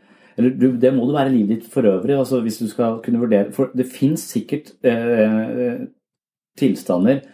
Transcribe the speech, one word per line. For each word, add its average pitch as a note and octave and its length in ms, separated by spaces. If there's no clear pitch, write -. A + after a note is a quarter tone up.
Eller B2 120
du, B2+ 60
det B2+ 160
må A#2+ 120
du D3 60
være C3+ 180
i B2+ 60
livet G#2+ 240
ditt - 100
for B2 160
øvrig, G2+ 300
altså, B2+ 260
hvis A2 160
du A#2 80
skal A2+ 340
kunne A#2 200
vurdere, G2+ 340
for C3 200
det B2+ 120
finnes D#3 320
sikkert, - 540
eh, A#2 1000
tilstander G#2+ 640